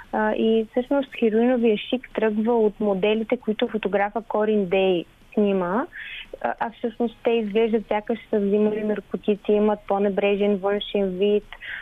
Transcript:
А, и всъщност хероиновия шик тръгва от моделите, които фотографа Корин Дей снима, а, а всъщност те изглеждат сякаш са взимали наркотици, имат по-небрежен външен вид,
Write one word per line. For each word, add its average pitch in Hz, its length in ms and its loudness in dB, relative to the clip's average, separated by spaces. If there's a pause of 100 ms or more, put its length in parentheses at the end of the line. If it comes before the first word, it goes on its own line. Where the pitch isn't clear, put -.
(120)
А, 214 220 0
и 220 380 2
всъщност 269 440 -2
хероиновия 226 640 2
шик - 320 -6
тръгва 220 440 0
от 214 240 2
моделите, 214 580 0
които 220 300 -2
фотографа 208 540 -2
Корин 214 440 0
Дей 190 400 2 (280)
снима, 196 520 0 (560)
а, - 180 -4
а 220 120 -4
всъщност 226 520 -6
те 240 80 2
изглеждат 220 560 0
сякаш 214 320 -4 (100)
са 220 100 0
взимали 214 440 2
наркотици, 208 680 -2
имат 208 300 2
по-небрежен 202 760 0
външен 202 520 -2
вид, 202 340 0 (380)